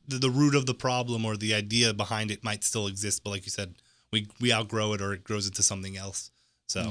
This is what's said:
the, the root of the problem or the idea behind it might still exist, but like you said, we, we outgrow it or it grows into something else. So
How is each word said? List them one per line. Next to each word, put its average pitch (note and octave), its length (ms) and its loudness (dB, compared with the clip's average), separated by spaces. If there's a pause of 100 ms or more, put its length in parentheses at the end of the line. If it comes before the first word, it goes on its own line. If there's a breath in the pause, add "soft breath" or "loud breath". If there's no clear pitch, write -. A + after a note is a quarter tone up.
the, C3+ 100 -4
the C3 120 4
root C#3+ 260 6
of C3+ 100 4
the C3 80 0
problem A#2+ 500 -2
or G#2+ 140 0
the G#2+ 160 0
idea G#2+ 400 2
behind G#2+ 380 -2
it G2+ 120 -8
might G#2+ 220 -4
still G#2 220 0
exist, G2 360 -4
but G2+ 60 -6
like G2 160 -6
you - 60 -10
said, F#2 240 -8 (360 soft breath)
we, G#2+ 160 0 (140)
we A#2+ 100 4
outgrow A2 420 2
it G2+ 80 -2
or G2 120 -2
it F#2+ 100 -10
grows G#2 240 -2
into G2 160 0
something F#2+ 320 -2
else. F#2+ 360 -10 (380)
So - 220 -2